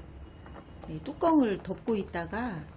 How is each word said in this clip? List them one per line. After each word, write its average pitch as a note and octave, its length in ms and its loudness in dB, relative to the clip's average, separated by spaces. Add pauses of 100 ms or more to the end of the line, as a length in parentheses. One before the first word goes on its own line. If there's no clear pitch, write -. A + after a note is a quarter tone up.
(880)
네, D#3 160 -6
뚜껑을 C#4+ 600 4
덮고 F#3+ 320 -2
있다가 F#3 680 -2 (140)